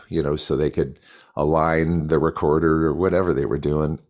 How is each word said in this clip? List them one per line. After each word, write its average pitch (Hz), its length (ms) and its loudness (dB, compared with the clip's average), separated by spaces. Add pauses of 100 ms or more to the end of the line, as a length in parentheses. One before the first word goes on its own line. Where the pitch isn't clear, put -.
you 82 140 -2
know, 73 140 -2
so - 200 -4
they 76 140 0
could 67 280 -6 (360)
align 80 720 0
the 80 100 2
recorder 80 680 2
or 78 60 2
whatever 87 400 0
they 65 140 0
were 53 120 -2
doing. 76 400 -2 (120)